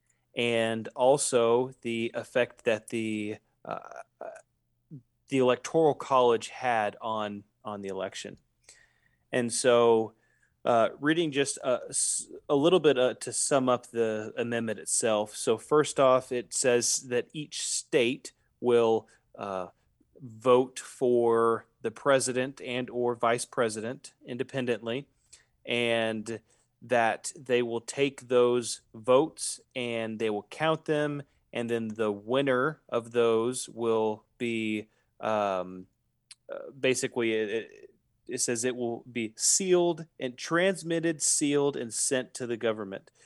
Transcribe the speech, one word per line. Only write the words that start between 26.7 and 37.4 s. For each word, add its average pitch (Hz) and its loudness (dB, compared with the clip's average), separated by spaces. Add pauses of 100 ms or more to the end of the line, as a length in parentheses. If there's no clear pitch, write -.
that 117 0
they 127 0
will 117 -4
take 139 -4
those 123 2 (100)
votes 123 0 (140)
and 117 -6
they 110 0
will 104 -2
count 156 0
them, 147 -2 (320)
and 117 -4
then 113 -2
the 107 -2
winner 131 0 (100)
of 117 -4
those 117 2
will 110 -2 (120)
be, 110 -4 (320)
um, 92 -2 (640)
uh, - -12
basically, 123 0
it, 110 -2